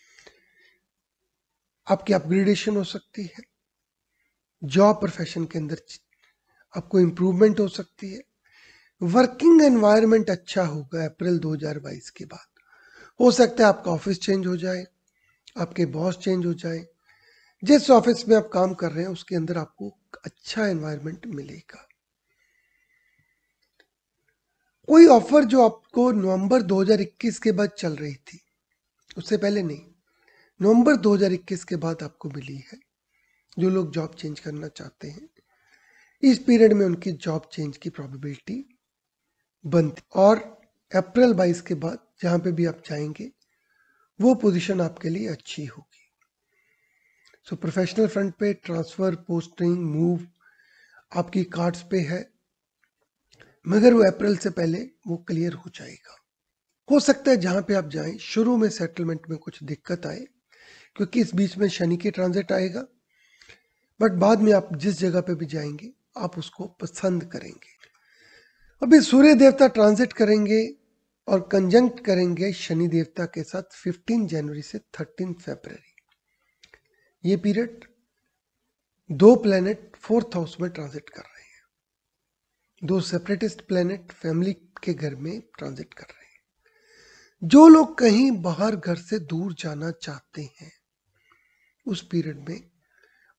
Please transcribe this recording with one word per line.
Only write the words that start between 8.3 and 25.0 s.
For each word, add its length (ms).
वर्किंग 600
एनवायरनमेंट 680
अच्छा 320
होगा 420
अप्रैल 340
दो 160
हज़ार 240
बाईस 320
के 140
बाद। 220
हो 100
सकता 320
है 60
आपका 220
ऑफिस 300
चेंज 260
हो 100
जाए, 300
आपके 300
बॉस 320
चेंज 280
हो 80
जाए, 320
जिस 260
ऑफिस 380
में 80
आप 160
काम 220
कर 180
रहे 120
हैं 60
उसके 260
अंदर 220
आपको 380
अच्छा 420
एनवायरनमेंट 600
मिलेगा। 640
कोई 180